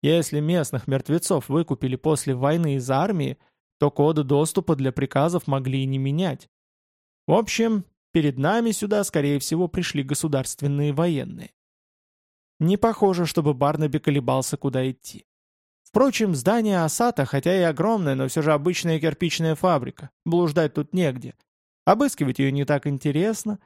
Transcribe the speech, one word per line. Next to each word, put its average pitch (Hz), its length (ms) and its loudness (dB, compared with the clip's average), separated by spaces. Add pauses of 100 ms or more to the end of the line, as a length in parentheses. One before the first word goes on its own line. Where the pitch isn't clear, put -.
Если 151 380 2
местных 151 480 -2
мертвецов 143 640 0
выкупили 139 460 -2
после 143 400 0
войны 147 400 0
из 127 140 -4
армии, 143 480 0 (420)
то 147 100 2
коды 151 340 2
доступа 151 520 0
для 135 160 -2
приказов 143 560 0
могли 135 360 -2
и 135 40 -2
не 135 100 -2
менять. 139 520 -4 (760)
В - 80 2
общем, 220 500 0 (300)
перед 147 240 2
нами 220 340 0
сюда, 208 320 0
скорее 143 360 0
всего, 170 280 -2
пришли 151 360 -4
государственные 143 880 -2
военные. 151 580 -2 (1080)
Не 175 180 2
похоже, 196 480 2
чтобы 151 280 0
Барнаби 147 440 0
колебался, 131 580 -2
куда 131 340 -2
идти. - 360 -14 (560)
Впрочем, 220 540 2
здание 196 480 2
Асата, 160 420 0
хотя 147 300 0
и 190 60 2
огромное, 165 540 0
но 131 120 -2
все 156 140 -2
же 151 120 2
обычная 160 460 0
кирпичная 160 560 0
фабрика. 143 560 -2 (140)
Блуждать 165 500 0
тут 147 180 -4
негде. 139 420 -2 (500)
Обыскивать 202 540 2
ее 139 120 2
не 139 140 -2
так 147 220 0
интересно, 170 800 -2